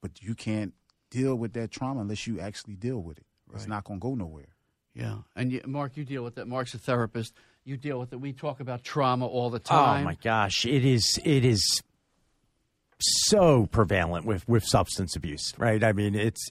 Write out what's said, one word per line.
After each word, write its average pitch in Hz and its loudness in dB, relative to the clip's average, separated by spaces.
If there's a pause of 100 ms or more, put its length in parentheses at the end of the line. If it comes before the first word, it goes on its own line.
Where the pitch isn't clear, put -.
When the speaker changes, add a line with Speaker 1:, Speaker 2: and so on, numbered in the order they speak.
Speaker 1:
But - -14
you 110 -6
can't 107 -6 (380)
deal 131 0
with 113 -6
that 113 -6
trauma 131 -6
unless 104 -6
you 110 -6
actually 101 -12
deal 120 -6
with 80 -14
it. - -20 (280)
It's 107 -12
Speaker 2:
Right. 104 -10
Speaker 1:
not 104 -6
gonna 101 -10
go 127 -6
nowhere. 82 -10 (400)
Speaker 2:
Yeah. 110 -8 (160)
And 127 -4
you, 127 -6
Mark, 139 -6
you 151 -8
deal 127 -8
with 120 -10
that. 107 -12
Mark's 123 -6
a 117 -12
therapist. 117 -2 (280)
You 135 -10
deal 135 -6
with 123 -10
it. 127 -10
We 139 -8
talk 143 -8
about 123 -8
trauma 127 2
all 120 -2
the 120 -4
Speaker 3:
Oh, - -20
Speaker 2:
time. 143 4
Speaker 3:
my 85 -2
gosh. 107 0
It 127 2
is, 127 4
it 135 4
is 110 4 (1160)
so 160 6
prevalent 87 2
with, 101 -4
with 117 4
substance 95 0
abuse, - -8
right? 110 2
I 113 4
mean, 104 0
it's, 107 -2